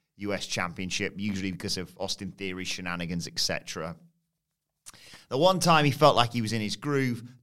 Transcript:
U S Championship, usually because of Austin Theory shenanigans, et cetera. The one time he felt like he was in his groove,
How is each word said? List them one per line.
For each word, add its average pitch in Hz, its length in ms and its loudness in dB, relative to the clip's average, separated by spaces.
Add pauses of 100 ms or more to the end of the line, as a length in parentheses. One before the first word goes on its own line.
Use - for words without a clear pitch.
(180)
U 101 140 -4
S 92 140 -4
Championship, 92 720 -4
usually 98 340 -4
because 90 240 -6
of 90 220 -10
Austin 95 340 -8
Theory 92 320 -8
shenanigans, 87 640 -6
et - 120 -10
cetera. 82 580 -6 (1300)
The 123 100 -2
one 180 220 6
time 160 240 6
he 143 60 6
felt 135 260 6
like 117 160 4
he 117 100 0
was 110 100 -2
in 117 80 0
his 104 160 -4
groove, 135 460 -2 (200)